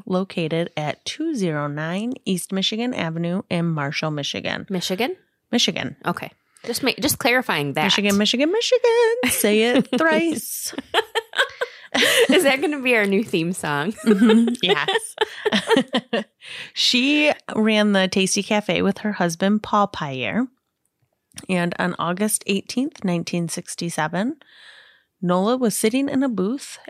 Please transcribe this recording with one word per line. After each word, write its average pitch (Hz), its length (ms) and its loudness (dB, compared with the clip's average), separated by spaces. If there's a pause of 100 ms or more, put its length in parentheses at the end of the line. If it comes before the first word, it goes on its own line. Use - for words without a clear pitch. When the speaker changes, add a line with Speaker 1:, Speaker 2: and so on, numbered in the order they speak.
Speaker 1:
located 170 680 -2
at 151 280 -6
two 320 300 -4
zero 156 320 -2
nine 170 480 -6 (100)
East 185 280 -4
Michigan 220 420 -2
Avenue 170 560 -4
in 170 160 0
Marshall, 156 440 -2
Michigan. - 600 -6
Speaker 2:
Michigan? 196 460 -4 (360)
Speaker 1:
Michigan. - 440 -2 (100)
Speaker 2:
Okay. 175 240 -4 (340)
Just 233 180 -6
ma-, 254 180 2
just - 180 0
clarifying 190 560 0
that. 156 100 0
Speaker 1:
Michigan, 202 320 2
Michigan, 240 340 2
Michigan. 466 640 2 (140)
Say 214 340 2 (140)
it - 160 0
Speaker 2:
<laughs> 254 60 2
Speaker 1:
thrice. 320 760 0 (1600)
Speaker 2:
Is 359 140 6
that 269 180 2
gonna 294 180 -2
be 247 160 2
our 208 80 4
new 196 200 2
theme 175 280 0
song? 156 460 -2
<laughs> - 60 -14
Speaker 1:
Mm-hmm. 226 580 6
Yes. 277 1700 0
<laughs> - 40 -20 (380)
She 294 580 2 (240)
ran 214 380 4
the 190 160 4
Tasty 190 340 2
Cafe 190 400 0
with 196 160 2
her 214 140 -4
husband, 190 500 0
Paul 202 260 2
Payer. 139 580 -4 (1000)
And 175 300 0
on 175 200 -2
August 180 480 -2
eighteenth, 247 580 -4
nineteen 175 440 -2
sixty-seven, 175 880 -4 (840)
Nola 185 340 2
was 240 200 0
sitting 262 320 0
in 269 140 0
a 277 60 0
booth 214 500 -4 (120)